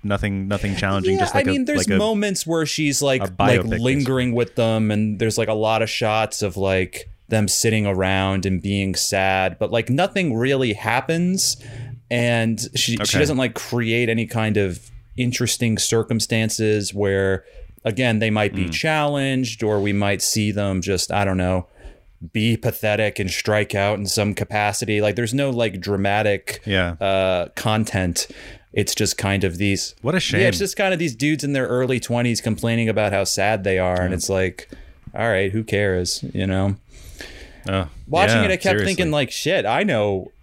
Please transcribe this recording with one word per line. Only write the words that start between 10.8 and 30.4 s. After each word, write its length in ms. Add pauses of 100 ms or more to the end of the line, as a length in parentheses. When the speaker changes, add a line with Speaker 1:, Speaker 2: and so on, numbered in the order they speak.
Speaker 2:
and 500 (140)
she, 220
she 40
Speaker 1:
Okay. 180
Speaker 2:
doesn't, 200
like, 160
create 560
any 160
kind 320
of 320 (260)
interesting 600
circumstances 1120
where, 520 (400)
again, 340
they 120
might 240
be 120
Speaker 1:
Mm. 60
Speaker 2:
challenged, 880
or 180
we 140
might 260
see 320
them 300
just, 300
I 120
don't 140
know, 280 (680)
be 260
pathetic 600
and 120
strike 440
out 240
in 80
some 280
capacity. 680
Like, 160
there's 180
no, 160
like, 300
dramatic, 840
Speaker 1:
Yeah. 340
Speaker 2:
uh, 560
content. 680 (460)
It's 220
just 220
kind 280
of 120
these 460
Speaker 1:
What 120
a 20
Speaker 2:
Yeah, 20
it's 80
Speaker 1:
shame. 260